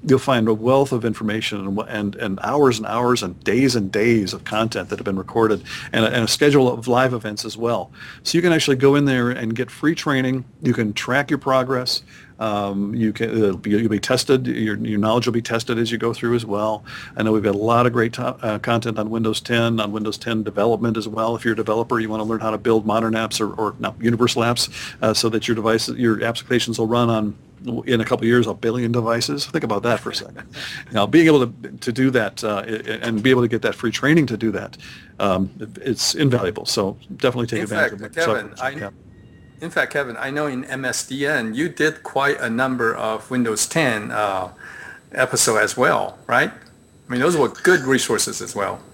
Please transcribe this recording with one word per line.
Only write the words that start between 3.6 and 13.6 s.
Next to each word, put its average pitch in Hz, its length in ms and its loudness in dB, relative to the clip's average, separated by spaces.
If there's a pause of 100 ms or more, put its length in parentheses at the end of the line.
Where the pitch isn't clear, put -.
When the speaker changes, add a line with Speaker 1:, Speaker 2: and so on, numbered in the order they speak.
Speaker 1:
and 98 140 -2
days 107 420 2
of 98 120 -12
content 110 460 -2
that - 80 -4
have - 60 -10
been 95 140 -2
recorded, 107 460 0 (280)
and 113 120 2
a, 110 40 4
and 123 140 0
a 107 60 0
schedule 139 440 6
of 117 140 -6
live 127 260 4
events 104 320 -6
as 104 120 -10
well. 113 340 -2 (320)
So - 160 0
you 170 40 2
can 175 100 6
actually 151 240 4
go 139 180 6
in 143 120 4
there 127 240 2
and 117 240 -4
get 120 160 -4
free 156 240 0
training. 131 500 -2 (180)
You 120 120 2
can 107 180 0
track 131 380 -2
your 147 80 0
progress. 127 640 0 (360)
Um, 101 560 -2
you 110 200 0
can, 113 160 -2
it'll 104 260 2
be, 104 140 -6